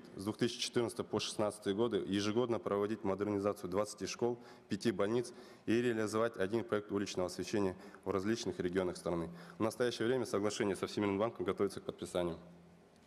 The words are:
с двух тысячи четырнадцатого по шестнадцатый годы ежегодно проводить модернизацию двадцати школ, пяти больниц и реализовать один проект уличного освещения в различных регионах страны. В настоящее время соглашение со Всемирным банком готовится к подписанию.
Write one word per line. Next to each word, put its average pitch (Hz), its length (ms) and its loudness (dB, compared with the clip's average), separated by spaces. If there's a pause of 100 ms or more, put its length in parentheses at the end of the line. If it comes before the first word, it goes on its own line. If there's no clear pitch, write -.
(160)
с 98 80 -8
двух 104 120 -2
тысячи - 240 -2
четырнадцатого 110 460 0
по 107 140 0
шестнадцатый - 520 -2
годы 107 260 2
ежегодно 107 600 2
проводить 104 460 0
модернизацию 98 640 0
двадцати 95 360 -2
школ, 120 360 -2 (260)
пяти 110 220 2
больниц 107 420 0 (340)
и 110 140 4
реализовать 110 560 2
один 101 280 2
проект 104 260 0
уличного 95 380 0
освещения 98 480 0 (280)
в 95 60 -4
различных 98 480 0
регионах 90 380 2
страны. 85 340 -2 (280)
В - 40 2
настоящее 113 460 2
время 127 180 2
соглашение 101 500 2
со 92 120 -2
Всемирным 101 300 2
банком 110 260 0
готовится 95 360 0
к - 40 -18
подписанию. 87 540 -2 (680)